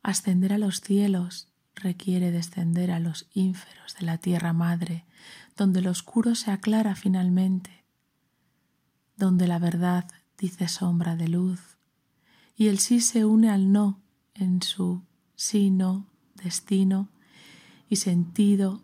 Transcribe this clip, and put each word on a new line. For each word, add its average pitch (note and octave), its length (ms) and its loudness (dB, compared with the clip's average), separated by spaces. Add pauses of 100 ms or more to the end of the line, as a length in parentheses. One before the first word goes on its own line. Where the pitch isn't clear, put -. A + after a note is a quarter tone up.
Ascender F#3+ 500 0
a G#3 60 0
los G3 220 -2
cielos G3 680 -2 (260)
requiere F3+ 560 -2
descender E3+ 600 -2
a E3+ 80 -2
los E3 320 -6
ínferos - 640 -4
de E3+ 80 -6
la E3 120 -4
tierra E3+ 340 -2
madre, E3+ 520 -2 (520)
donde F#3 260 2
lo F#3 80 0
oscuro A#3 460 -2
se G#3 160 -4
aclara G#3+ 420 0
finalmente, F#3 920 -2 (1300)
donde F3+ 320 2
la E3+ 100 0
verdad F3 480 0 (320)
dice F3+ 300 -6
sombra E3+ 480 -2
de E3 120 -2
luz, F3+ 500 -4 (760)
y G#3+ 140 2
el G3 100 2
sí A#3+ 220 2
se A#3 240 0
une A3 260 6
al G3 220 4
no G3+ 280 2 (340)
en F#3 280 0
su F3+ 400 -4 (320)
sí, G3+ 360 0
no, F#3 360 0 (280)
destino F#3+ 720 -2 (800)
y G#3 80 0
sentido F#3+ 880 0